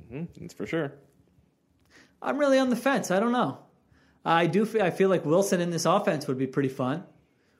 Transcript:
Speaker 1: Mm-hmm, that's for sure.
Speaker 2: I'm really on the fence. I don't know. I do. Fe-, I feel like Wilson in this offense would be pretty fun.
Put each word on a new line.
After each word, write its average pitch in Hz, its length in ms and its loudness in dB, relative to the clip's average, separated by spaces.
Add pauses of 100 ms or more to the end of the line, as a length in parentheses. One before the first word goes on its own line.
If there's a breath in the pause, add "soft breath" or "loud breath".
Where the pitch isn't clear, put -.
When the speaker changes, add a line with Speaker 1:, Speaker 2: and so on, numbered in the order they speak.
(120)
Speaker 1:
Mm-hmm, 156 300 -14
that's - 120 -16
for - 120 -10
sure. 147 280 -6 (1300 soft breath)
Speaker 2:
I'm 254 160 -4
really 277 220 4
on 262 100 2
the 240 60 0
fence. 175 360 -2
I 185 80 2
don't 233 120 0
know. 202 280 -2 (680 soft breath)
I 165 220 4
do. 196 180 2
Fe-, 220 160 -2
I 180 100 2
feel 190 180 2
like 170 160 2
Wilson 180 360 2
in 175 80 -2
this 165 160 -4
offense 180 420 0
would 131 100 -4
be 131 100 -2
pretty 135 220 -2
fun. 135 340 -4 (560)